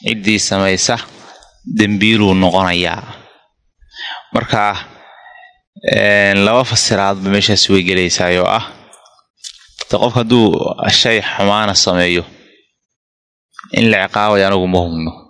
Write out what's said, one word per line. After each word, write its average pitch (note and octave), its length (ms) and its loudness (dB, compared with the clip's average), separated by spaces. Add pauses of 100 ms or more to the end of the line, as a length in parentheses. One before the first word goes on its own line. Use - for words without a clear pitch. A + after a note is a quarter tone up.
Ciddii G#2+ 380 -2
samaysa G2 560 0 (720)
dembiiluu G#2 640 2
noqonayaa. F2+ 720 0 (1300)
Marka, A#2 300 -2 (1200)
eh, G2+ 500 2
laba A2 300 2
fasiraadba G2 640 -2
meeshaas G2+ 380 0
way G2 160 4
gelaysaa F2+ 540 0
oo F2+ 100 2
ah, A2+ 180 0 (1120)
de - 180 -4
qofka B2 220 0
hadduu A2+ 280 4 (440)
shay A2+ 300 0
xumaana G2+ 540 -2
sameeyo, F2+ 480 0 (1500)
in A#2 180 0
la G#2+ 100 4
ciqaabayo G#2 460 0
anigu F#2+ 220 0
ma F#2 120 2
hubno. E2 320 -4 (180)